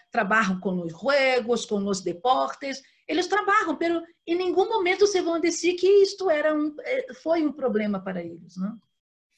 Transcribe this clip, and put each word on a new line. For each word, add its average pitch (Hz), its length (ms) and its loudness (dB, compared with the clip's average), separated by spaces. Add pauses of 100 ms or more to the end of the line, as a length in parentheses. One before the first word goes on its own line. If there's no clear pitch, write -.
(120)
trabalham 208 480 0
com 180 220 -4
os 165 120 -8
juegos, 254 720 0
com 202 200 -2
os 196 160 -2
deportes. 269 840 -2 (240)
Eles 349 200 -2
trabalham, 392 480 0
pero 339 280 -2 (220)
em 339 100 -2
nenhum 370 340 2
momento 381 380 2
se 370 140 0
vão 330 180 0
dizer 330 340 0
que 359 140 0
isto 392 420 4
era 311 240 2
um, 302 260 -2
eh, 262 360 -6
foi 320 300 0
um 285 60 -2
problema 214 480 -2
para 185 240 -6
eles, 170 320 -16
não? 208 240 -6 (580)